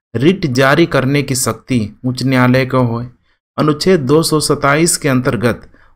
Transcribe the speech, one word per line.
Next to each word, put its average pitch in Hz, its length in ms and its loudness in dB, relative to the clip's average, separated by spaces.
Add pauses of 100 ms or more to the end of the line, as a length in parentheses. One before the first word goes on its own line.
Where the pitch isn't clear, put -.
(140)
रिट 165 340 0
जारी 135 400 2
करने 139 360 0
की 135 140 -4
शक्ति 117 440 -4 (240)
उच्च 127 180 -4
न्यायालय 127 420 2
को 127 180 0
हो। 117 200 -4 (540)
अनुच्छेद 151 440 2
दो 143 220 2
सौ 156 180 0
सताईस 147 560 0
के 151 120 -4
अंतर्गत 123 580 -2 (280)